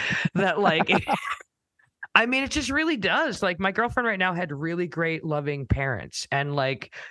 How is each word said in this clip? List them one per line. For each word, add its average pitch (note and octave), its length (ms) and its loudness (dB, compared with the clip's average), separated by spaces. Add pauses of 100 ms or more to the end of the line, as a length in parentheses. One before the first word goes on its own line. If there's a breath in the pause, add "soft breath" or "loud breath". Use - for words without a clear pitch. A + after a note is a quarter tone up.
<laughs> - 260 -2
that, F3+ 240 2
like, E3+ 320 4
<laughs> - 1200 -4
I G#3+ 100 6
mean, C4 180 0
it C4+ 80 -4
just C4+ 180 -2
really D#4 280 0
does. G#3 440 0
Like, F3+ 180 0
my G3 120 2
girlfriend A#3 360 0
right G#3 120 0
now F#3 140 2
had F3 180 -4
really E3 360 -2
great, D#3+ 360 -2
loving D3 420 -2
parents. B2+ 680 -2
And, C#3+ 240 0
like, C3+ 380 -2 (180 loud breath)